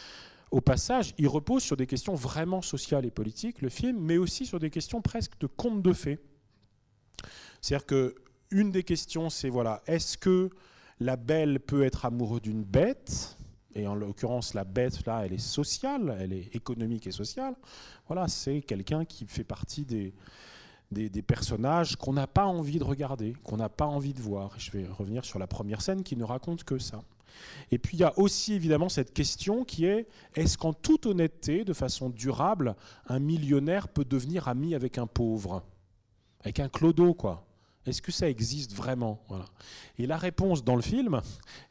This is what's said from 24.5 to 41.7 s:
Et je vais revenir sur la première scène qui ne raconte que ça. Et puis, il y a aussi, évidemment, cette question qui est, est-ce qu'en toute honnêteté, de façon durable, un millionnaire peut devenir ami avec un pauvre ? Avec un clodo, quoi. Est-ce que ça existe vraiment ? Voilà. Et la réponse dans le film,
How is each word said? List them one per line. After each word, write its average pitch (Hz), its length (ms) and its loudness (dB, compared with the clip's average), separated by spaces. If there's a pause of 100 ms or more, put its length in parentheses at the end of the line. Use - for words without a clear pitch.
Et 113 40 -14
je - 120 -10
vais 95 160 -6
revenir 101 380 -6
sur - 120 -8
la 92 80 -6
première 104 380 -6
scène 190 180 0
qui - 140 -6
ne 117 80 -4
raconte 131 400 -6
que 131 160 -4
ça. 113 240 -10 (640)
Et 123 80 2
puis, - 200 -4
il - 20 4
y 180 40 8
a 156 140 4
aussi, 202 360 4
évidemment, 165 360 4
cette - 240 -2
question 202 500 0
qui 165 220 -2
est, 214 220 2 (260)
est-ce 156 240 2
qu'en 160 160 0
toute - 320 4
honnêteté, 175 580 2
de 196 100 0
façon 131 360 -2
durable, 127 640 2 (300)
un 131 140 0
millionnaire 151 680 2
peut 147 180 0
devenir 139 420 -2
ami 139 260 0
avec 127 240 -2
un 120 80 -2
pauvre ? 107 580 -2 (800)
Avec - 180 -6
un 139 100 0
clodo, 165 440 6
quoi. 92 320 -4 (400)
Est-ce 127 160 -4
que - 100 -8
ça 170 180 2
existe 120 440 -2
vraiment ? 117 560 -4
Voilà. 95 160 -8 (520)
Et 120 80 0
la 156 120 0
réponse 175 460 2
dans 123 120 6
le 120 60 6
film, 214 400 2 (500)